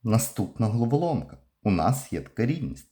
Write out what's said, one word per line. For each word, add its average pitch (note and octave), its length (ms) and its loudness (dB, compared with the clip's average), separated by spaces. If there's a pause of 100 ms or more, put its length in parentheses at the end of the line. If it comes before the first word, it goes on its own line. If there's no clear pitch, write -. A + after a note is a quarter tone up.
Наступна A2 600 0
головоломка. A#2 680 0 (260)
У G#2 80 2
нас F#2+ 420 2
є E2+ 80 -4
така - 240 -4
рівність. C#3+ 460 -4